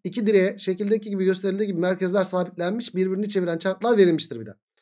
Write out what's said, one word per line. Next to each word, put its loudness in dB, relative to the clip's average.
iki -4
direğe 4
şekildeki -2
gibi -2
gösterildiği 0
gibi -2
merkezler 0
sabitlenmiş, -4
birbirini -2
çeviren -2
çarklar 0
verilmiştir 4
bir -14
de. -16